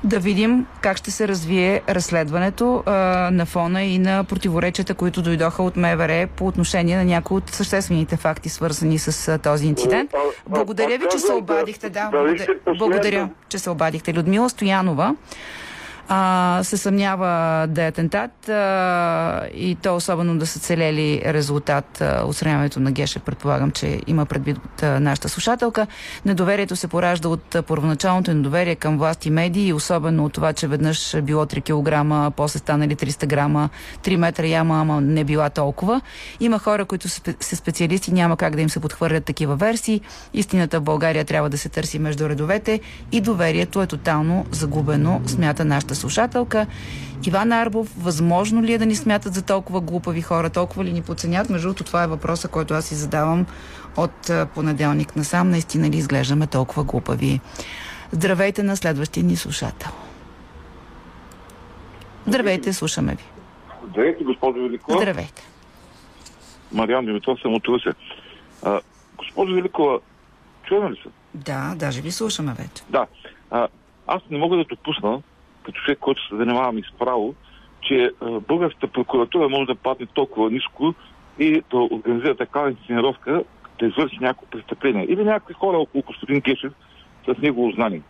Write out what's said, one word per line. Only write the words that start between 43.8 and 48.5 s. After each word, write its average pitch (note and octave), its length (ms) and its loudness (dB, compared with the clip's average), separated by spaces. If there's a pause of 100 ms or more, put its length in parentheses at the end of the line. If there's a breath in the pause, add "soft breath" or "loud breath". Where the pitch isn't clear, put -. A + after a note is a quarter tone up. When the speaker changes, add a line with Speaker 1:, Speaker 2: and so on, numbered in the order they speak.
Speaker 1:
е F#3 40 0
тотално D#3+ 640 0
загубено, D3+ 760 2
смята D3 380 0
нашата C#3+ 300 0
слушателка. A3 720 0 (600 loud breath)
Иван G3 260 2
Арбов, A3+ 360 0 (160)
възможно F3 580 4